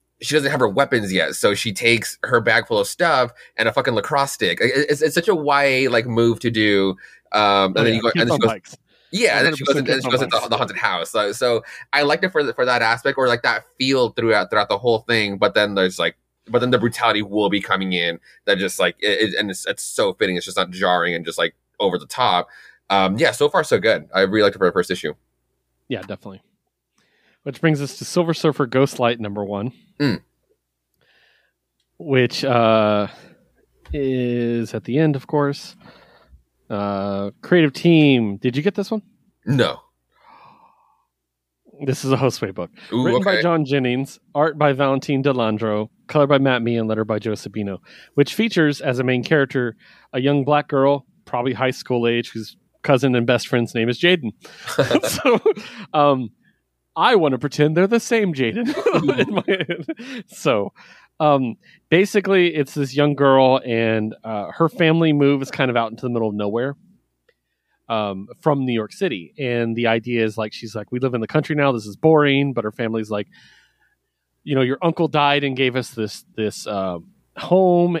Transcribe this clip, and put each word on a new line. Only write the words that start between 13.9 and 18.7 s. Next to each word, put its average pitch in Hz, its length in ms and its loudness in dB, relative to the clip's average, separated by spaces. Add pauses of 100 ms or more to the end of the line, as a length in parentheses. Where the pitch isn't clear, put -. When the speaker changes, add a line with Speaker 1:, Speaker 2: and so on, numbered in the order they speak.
Speaker 1:
throughout, 110 400 0
throughout 107 180 0
the 101 100 0
whole 113 220 0
thing. 104 360 0
But 98 180 2
then 104 200 2
there's, 92 240 0
like, 85 180 -2 (320)
but 117 120 2
then 127 100 0
the 123 80 2
brutality 113 440 0
will 101 280 0
be 101 100 0
coming 95 320 -2
in. 87 280 -2 (260)
That 101 120 2
just, 95 200 -4